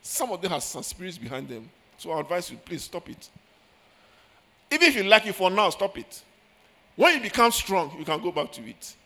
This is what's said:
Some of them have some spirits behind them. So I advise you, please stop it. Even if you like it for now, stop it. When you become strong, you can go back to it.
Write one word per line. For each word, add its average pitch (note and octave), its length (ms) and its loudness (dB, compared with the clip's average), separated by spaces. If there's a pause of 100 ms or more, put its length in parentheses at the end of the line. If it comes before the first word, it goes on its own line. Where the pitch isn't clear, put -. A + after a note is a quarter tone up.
Some B3+ 320 -4
of F3 100 -6
them F3+ 80 0
have D3 140 -2
some - 180 -8
spirits F3+ 360 -10
behind C3 300 -10
them. A2+ 220 -14 (260)
So - 140 -12
I D#3+ 100 -2
advise E3+ 300 -4
you, A#2 60 -16
please - 260 -10
stop - 260 -12
it. - 220 -18 (1400)
Even E4+ 160 6
if C4+ 80 4
you G3+ 80 0
like G#3+ 220 6
it G3 80 -2
for F#3 160 2
now, G3 200 4
stop G3 280 -4
it. - 240 -16 (760)
When D#4+ 180 8
you C#4 60 0
become A#3 320 4
strong, E3+ 440 0
you D#3 80 -10
can D3+ 160 -2
go F3 120 -4
back C#3 200 -4
to A#2+ 100 -14
it. - 440 -16